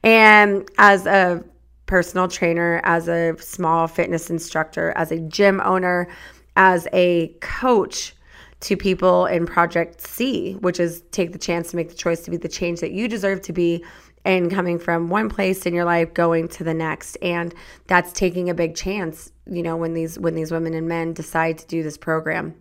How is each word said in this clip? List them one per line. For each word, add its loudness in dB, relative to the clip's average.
And 8
as 6
a 4
personal 2
trainer, 0
as 2
a 0
small 0
fitness -4
instructor, -4
as -2
a -4
gym 2
owner, 0
as 6
a 2
coach -2
to -2
people 2
in 0
Project -2
C, -4
which -2
is -2
take -4
the -14
chance -4
to -8
make -4
the -20
choice -2
to -14
be -4
the -8
change -6
that -6
you -4
deserve -2
to -12
be, 0
and 2
coming -2
from -2
one -2
place -2
in -2
your 0
life, 0
going 0
to -10
the -2
next. -6
And -4
that's 2
taking -2
a -2
big -2
chance, -8
you -6
know, -4
when -4
these, -6
when -2
these -6
women -4
and -4
men -4
decide -4
to -20
do -4
this -8
program. -4